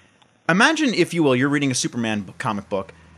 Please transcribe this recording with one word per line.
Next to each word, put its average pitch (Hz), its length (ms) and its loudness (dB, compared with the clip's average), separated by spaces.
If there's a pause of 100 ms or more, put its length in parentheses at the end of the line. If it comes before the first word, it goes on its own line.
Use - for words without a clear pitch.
(480)
imagine, 262 460 2
if 165 200 0
you 170 80 2
will, 139 140 4
you're 131 120 2
reading 143 220 0
a 123 40 -2
Superman 113 480 -4
b-, 95 160 -16
comic 104 300 -6
book, 98 240 -6 (260)